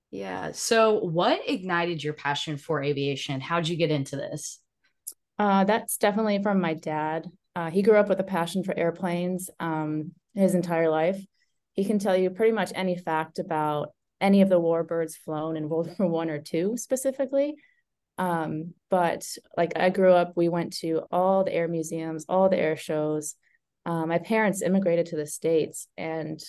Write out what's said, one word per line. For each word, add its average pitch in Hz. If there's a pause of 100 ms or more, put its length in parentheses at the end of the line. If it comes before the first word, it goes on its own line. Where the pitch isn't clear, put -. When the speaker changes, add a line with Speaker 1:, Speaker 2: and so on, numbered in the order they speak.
(120)
Speaker 1:
Yeah. 185
So 220
what 190
ignited 175
your 151
passion 143
for 147
aviation? 139
How'd 170
you 170
get 156
into 139
this? - (800)
Speaker 2:
Uh, 196
that's 214
definitely 208
from 202
my 165
dad. 156 (280)
Uh, 165
he 185
grew 214
up 208
with 190
a -
passion 185
for 170
airplanes, 175
um, 156 (240)
his 190
entire 170
life. 165 (520)
He 196
can 208
tell 196
you 185
pretty 220
much 202
any 180
fact 160
about 151 (320)
any 196
of 190
the 180
warbirds 165
flown 160
in 151
World 165
<laughs> -
War 185
One 165
or 147
Two 180
specifically. 269 (640)
Um, 165 (140)
but, 175 (300)
like, 170
I 185
grew 185
up, 175
we 170
went 170
to 160
all 190
the 190
air 170
museums, 160
all 190
the 190
air 156
shows. 151 (520)
Uh, 165
my 165
parents 208
immigrated 170
to 170
the 151
States, -
and 156 (100)